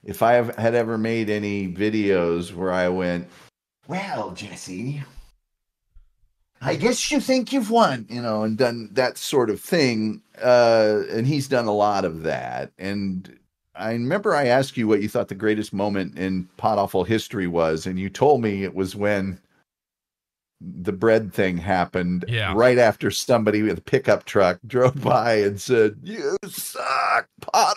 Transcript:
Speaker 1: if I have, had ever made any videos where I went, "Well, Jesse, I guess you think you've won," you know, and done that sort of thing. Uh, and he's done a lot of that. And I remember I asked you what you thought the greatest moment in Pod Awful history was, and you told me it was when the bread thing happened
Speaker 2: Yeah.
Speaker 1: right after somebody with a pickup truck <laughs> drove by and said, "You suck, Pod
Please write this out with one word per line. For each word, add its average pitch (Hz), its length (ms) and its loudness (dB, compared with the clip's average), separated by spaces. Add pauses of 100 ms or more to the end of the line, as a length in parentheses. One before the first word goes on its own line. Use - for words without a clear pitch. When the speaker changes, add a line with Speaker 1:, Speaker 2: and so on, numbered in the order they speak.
Speaker 1:
if - 200 -6
I 117 100 6
have, 120 240 2
had 117 160 2
ever 113 240 0
made 113 320 -2
any 104 420 -4
videos 92 800 0
where 90 180 -4
I 90 180 2
went, 90 380 -2 (600)
"Well, 147 440 -8
Jesse, 104 720 -10 (1600)
I 151 140 -2
guess 220 360 0
you 294 80 2
think 254 340 0
you've 233 160 0
won," 156 400 2
you 120 120 -8
know, 110 220 -2
and 110 140 -2
done 117 360 0
that 127 240 0
sort 131 340 2
of 131 100 -2
thing. 117 600 0 (200)
Uh, 113 600 6 (100)
and 113 160 -2
he's 139 200 0
done 123 180 0
a 107 80 0
lot 104 320 2
of 80 180 -4
that. 64 540 -4
And 95 600 -6 (380)
I 107 180 -6
remember 170 420 0
I 143 120 2
asked 131 300 2
you 113 100 0
what 107 140 4
you 104 80 -2
thought 110 180 -2
the 95 80 -10
greatest 107 380 -2
moment 98 440 -4
in 92 300 -4 (100)
Pod 110 220 0
Awful 95 240 0
history 104 440 -2
was, 82 380 0
and 92 140 -6
you 95 100 -6
told 135 320 2
me 98 220 -2
it 92 120 -6
was 95 200 -4
when 101 440 -2 (1200)
the 90 320 -8
bread 110 400 2
thing 92 240 0
happened 90 680 -2
Speaker 2:
Yeah. 110 280 -4
Speaker 1:
right 123 240 6
after 107 320 2
somebody 107 500 0
with 98 180 0
a - 20 -16
pickup - 440 0
truck 90 360 2
<laughs> 117 60 -20
drove 127 360 2
by 113 360 2
and 101 200 0
said, 110 420 4
"You 175 360 -6 (100)
suck, - 800 -4 (140)
Pod - 360 2